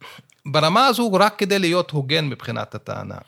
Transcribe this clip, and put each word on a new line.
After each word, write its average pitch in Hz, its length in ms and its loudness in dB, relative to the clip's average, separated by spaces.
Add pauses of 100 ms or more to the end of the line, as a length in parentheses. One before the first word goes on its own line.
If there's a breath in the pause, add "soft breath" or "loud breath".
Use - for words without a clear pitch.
(460 loud breath)
ברמה 160 400 4
הזו, 240 260 2
רק 202 260 4
כדי 202 200 0
להיות 170 320 0
הוגן 147 380 -2
מבחינת 117 460 -8
הטענה. 101 540 -10